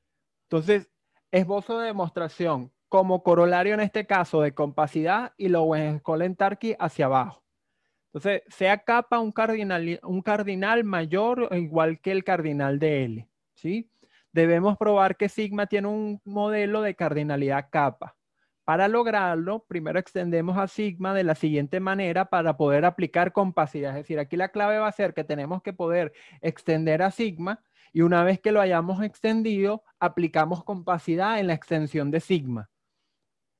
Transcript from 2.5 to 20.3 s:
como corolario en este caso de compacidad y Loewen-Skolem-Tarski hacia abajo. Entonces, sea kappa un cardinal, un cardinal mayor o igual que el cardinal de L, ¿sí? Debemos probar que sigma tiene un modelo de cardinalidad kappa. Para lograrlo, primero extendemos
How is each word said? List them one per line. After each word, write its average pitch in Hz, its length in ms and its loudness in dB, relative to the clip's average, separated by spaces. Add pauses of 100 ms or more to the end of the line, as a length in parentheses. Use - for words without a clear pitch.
como 185 340 2
corolario 175 500 4
en 214 80 0
este 208 240 -2
caso 180 360 0
de 147 120 2
compacidad 156 840 -2
y 196 100 -2
Loewen-Skolem-Tarski 165 1300 0
hacia 156 280 0
abajo. 131 380 0 (680)
Entonces, 185 360 -4
sea 196 300 2
kappa 233 420 0
un 220 100 -4
cardinal, 196 720 -2
un 185 200 -6
cardinal 208 600 0
mayor 202 720 0
o - 20 -4
igual 160 460 0
que 196 100 -4
el 190 140 -2
cardinal 143 560 0
de 147 240 2
L, 110 240 -8 (260)
¿sí? 208 340 -6 (440)
Debemos 170 440 4
probar 196 400 2
que 208 120 -2
sigma 208 380 -4
tiene 202 200 -2
un 208 380 -6
modelo 208 580 -2
de 202 140 -2
cardinalidad 143 760 -2
kappa. - 460 -2 (460)
Para 170 240 2
lograrlo, 208 800 0
primero 160 320 -4
extendemos 175 580 -2